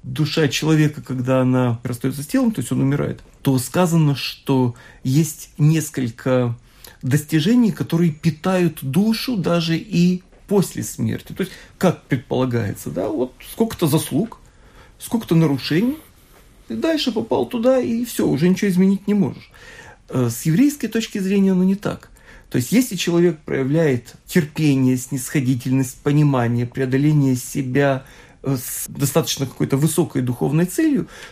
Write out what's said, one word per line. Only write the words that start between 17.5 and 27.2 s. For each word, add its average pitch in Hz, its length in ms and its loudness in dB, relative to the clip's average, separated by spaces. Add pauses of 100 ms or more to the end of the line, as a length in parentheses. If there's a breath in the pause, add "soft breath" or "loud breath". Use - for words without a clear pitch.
и 240 260 -2
все, - 220 -2
уже 151 220 2
ничего 190 200 2
изменить 190 380 2
не 202 60 2
можешь. 165 380 -2 (580 loud breath)
Э, 123 200 0
с - 140 -8
еврейской 233 440 2
точки 220 320 -4
зрения 190 320 2
оно 185 120 2
не 190 120 2
так. - 340 -8 (400 loud breath)
То - 80 -2
есть, 120 140 -2
если 233 240 2
человек 170 440 2
проявляет 135 760 0 (120)
терпение, 143 680 2
снисходительность, 127 1040 -2
понимание, 131 640 2
преодоление 135 720 2